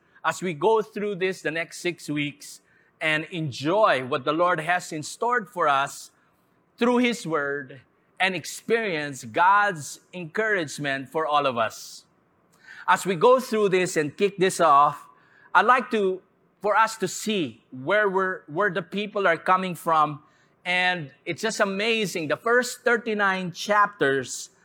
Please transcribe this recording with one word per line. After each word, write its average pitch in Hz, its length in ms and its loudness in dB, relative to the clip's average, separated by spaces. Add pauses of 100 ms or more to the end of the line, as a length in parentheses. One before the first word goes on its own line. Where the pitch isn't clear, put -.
(240)
as 165 180 -4
we 185 100 -4
go 208 300 2
through 208 340 -6
this 185 260 -4
the 151 100 -4
next 165 260 -8
six 170 320 -6
weeks 147 500 -8 (420)
and 156 280 0
enjoy 156 720 0
what 127 220 -4
the 151 80 0
Lord 175 260 0
has 175 320 -2
in 156 100 -8
store 233 440 -4
for 170 200 -2
us 139 440 -2 (640)
through 240 220 2
His 240 280 0
word 143 540 -4 (400)
and 185 140 2
experience 156 880 -4
God's 175 760 2 (120)
encouragement 156 960 -4
for 160 160 -2
all 147 220 2
of 127 100 0
us. - 480 -4 (840)
As 185 200 2
we 190 80 0
go 247 260 6
through 214 300 0
this 180 260 0
and 151 180 -2
kick 196 220 0
this 180 240 0
off, 147 480 4 (460)
I'd 185 100 6
like 247 280 2
to, 190 280 0 (400)
for 202 160 0
us 220 220 2
to 185 100 -2
see 165 640 -4
where 180 360 0
we're, 185 400 -2
where 185 220 -2
the 185 140 -4
people 202 440 -4
are 165 120 4
coming 185 360 0
from. 151 480 0 (440)
And 180 440 0 (140)
it's 170 160 -8
just 214 180 -4
amazing. 202 720 -2
The 147 80 0
first 240 480 0
thirty-nine 208 680 0
chapters 151 1000 0 (140)